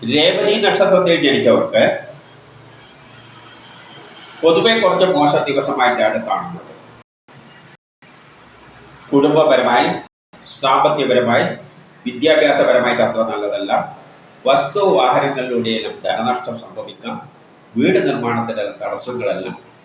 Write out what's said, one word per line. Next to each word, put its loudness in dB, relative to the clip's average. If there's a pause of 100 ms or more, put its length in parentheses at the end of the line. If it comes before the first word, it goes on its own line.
രേവതി 2
നക്ഷത്രത്തിൽ 2
ജനിച്ചവർക്ക് 2 (2500)
പൊതുവെ 4
കുറച്ച് 2
മോശം 2
ദിവസമായിട്ടാണ് 0
കാണുന്നത്. -8 (2500)
കുടുംബപരമായി, 2 (600)
സാമ്പത്തികപരമായി, 2 (640)
വിദ്യാഭ്യാസപരമായിട്ട് 2
അത്ര 0
നല്ലതല്ല. -4 (500)
വസ്തു 0
വാഹനങ്ങളിലൂടെയെല്ലാം 0 (100)
ധനനഷ്ടം -4
സംഭവിക്കാം. -16 (480)
വീട് 2
നിർമ്മാണത്തിലുള്ള -4
തടസ്സങ്ങളെല്ലാം -8 (260)